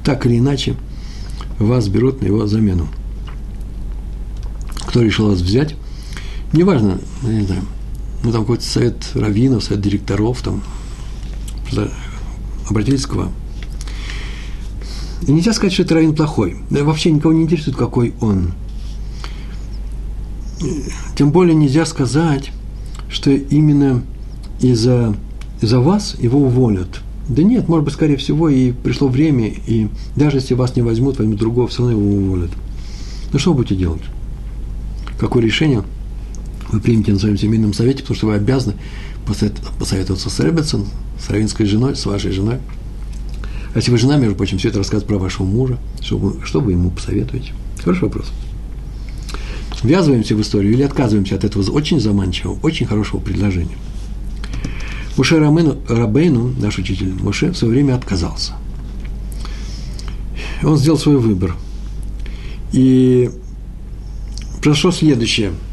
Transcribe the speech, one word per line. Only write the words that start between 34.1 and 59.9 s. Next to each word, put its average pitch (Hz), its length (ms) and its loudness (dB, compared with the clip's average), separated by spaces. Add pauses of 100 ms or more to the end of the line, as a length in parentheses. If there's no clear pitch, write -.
Какое 117 240 2
решение 113 400 2 (880)
вы 110 80 0
примете 110 340 4
на 98 60 4
своём 104 180 2
семейном 110 360 2
совете, 104 280 2
потому - 140 -4
что 110 120 0
вы 107 80 2
обязаны 110 400 2 (500)
посовет-, - 340 -2 (200)
посоветоваться 95 500 -2
с - 100 -6
Реббецем, 147 460 2 (340)
с - 100 -10
раввинской 107 360 0
женой, 110 300 2
с - 100 -6
вашей 101 260 -2
женой. 101 260 0 (1160)
А - 40 0
если 117 140 2
вы 120 60 6
жена, 135 200 6
между 113 180 4
прочим, 98 220 0
всё 117 120 0
это 104 100 -2
рассказывает 101 280 0
про 107 100 2
вашего 92 280 -2
мужа, 123 320 2 (240)
что - 160 -2
вы, - 280 -2
что - 140 0
вы 117 120 2
ему 87 180 2
посоветуете? 104 640 -4 (300)
Хороший - 200 2
вопрос. - 280 -4 (1500)
Ввязываемся 131 520 4
в 107 60 2
историю 104 320 2
или 127 100 4
отказываемся 107 520 2
от 90 100 -2
этого - 260 0
очень 151 300 2
заманчивого, 98 600 0
очень 156 220 0
хорошего 104 340 -2
предложения? 92 580 -2 (1400)
Моше 156 240 6
Рабейну, 151 380 6 (100)
Рабейну, 120 720 4
наш 107 200 0
учитель 95 420 -2
Моше, 101 300 0
в - 60 -4
своё 117 160 2
время 135 220 4
отказался. 87 580 -4 (2000)